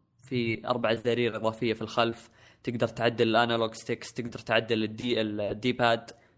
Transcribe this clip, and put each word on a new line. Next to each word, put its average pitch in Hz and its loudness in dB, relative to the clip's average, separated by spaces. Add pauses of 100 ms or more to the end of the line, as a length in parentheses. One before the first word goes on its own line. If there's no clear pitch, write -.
(220)
في 117 -2
أربع 117 2
زرارير 117 0
إضافية 110 0
في - -6
الخلف، 117 -2 (320)
تقدر 120 -2
تعدل 117 2
الأنالوج 117 2
ستيكس، - -8
تقدر 117 -8
تعدل 113 2
الدي-، 110 -2
ال-، 107 -2
الدي 107 -2
باد. 117 2 (280)